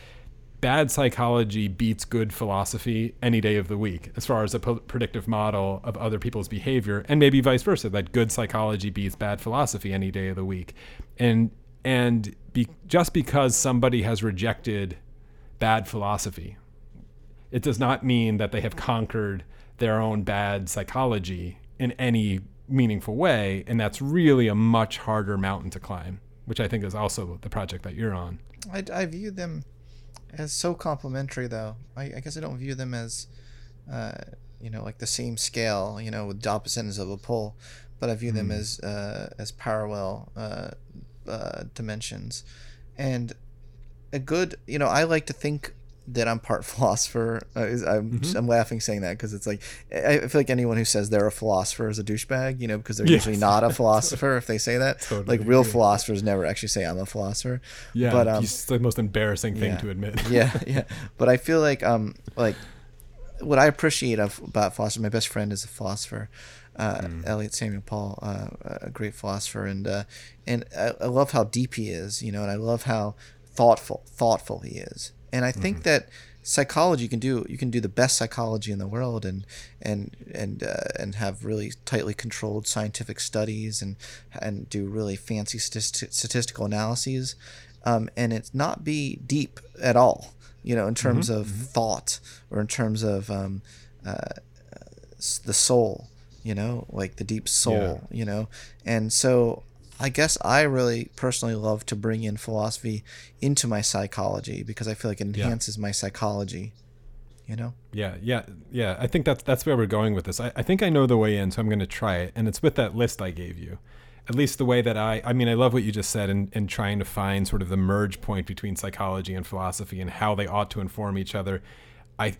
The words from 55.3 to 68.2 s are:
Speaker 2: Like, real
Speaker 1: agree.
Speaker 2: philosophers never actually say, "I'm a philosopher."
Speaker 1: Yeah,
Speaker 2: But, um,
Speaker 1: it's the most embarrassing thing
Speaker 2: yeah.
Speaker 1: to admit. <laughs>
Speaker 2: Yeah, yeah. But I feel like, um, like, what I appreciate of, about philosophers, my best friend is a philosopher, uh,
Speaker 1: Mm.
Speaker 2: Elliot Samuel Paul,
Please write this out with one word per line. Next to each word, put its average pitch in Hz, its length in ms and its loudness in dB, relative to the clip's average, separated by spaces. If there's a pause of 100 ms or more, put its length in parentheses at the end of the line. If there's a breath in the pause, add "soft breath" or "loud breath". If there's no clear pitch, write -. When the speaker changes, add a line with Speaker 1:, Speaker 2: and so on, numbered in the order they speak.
Speaker 2:
Like, 107 100 0
real 127 140 10
Speaker 1:
agree. 110 100 4
Speaker 2:
philosophers 104 500 4
never 98 240 2
actually 98 240 -2
say, 95 160 0
"I'm 85 140 -2
a 98 60 -4
philosopher." 107 560 -4 (320 loud breath)
Speaker 1:
Yeah, 120 180 2
Speaker 2:
But, 120 160 6
um, 107 160 2
Speaker 1:
it's - 220 -4
the 127 140 2
most 117 200 2
embarrassing 107 560 0
thing 104 160 0
Speaker 2:
yeah. 90 60 -2
Speaker 1:
to 104 140 -4
admit. 104 320 -4
<laughs> 113 60 -2
Speaker 2:
Yeah, 120 220 6 (160)
yeah. 135 160 0 (340 loud breath)
But 120 120 6
I 127 80 8
feel 160 240 4
like, 147 220 4
um, 107 320 2 (200)
like, 113 220 2 (800 loud breath)
what 147 180 2
I 135 80 10
appreciate 143 540 2
of, 104 240 0
about 104 320 0
philosophers, 110 280 -2
my 104 60 0
best 110 200 0
friend 104 240 -2
is 95 100 -6
a - 60 -12
philosopher, 107 600 -8 (460 loud breath)
uh, 107 260 -2
Speaker 1:
Mm. 85 240 -6
Speaker 2:
Elliot 107 280 -2
Samuel 101 320 -4
Paul, 101 360 -6